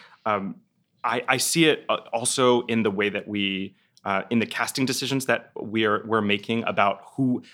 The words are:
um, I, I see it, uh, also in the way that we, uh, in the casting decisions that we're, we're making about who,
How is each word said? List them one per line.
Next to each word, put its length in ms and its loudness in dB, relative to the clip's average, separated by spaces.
um, 300 -2
I, 240 -2
I 100 2
see 280 2
it, 240 2
uh, 80 2
also 540 2
in 160 0
the 80 2
way 180 0
that 180 -6
we, 480 -4
uh, 240 0
in 100 2
the 60 2
casting 400 -2
decisions 400 -2
that 300 -2
we're, 500 0
we're 160 0
making 420 0
about 380 0
who, 280 0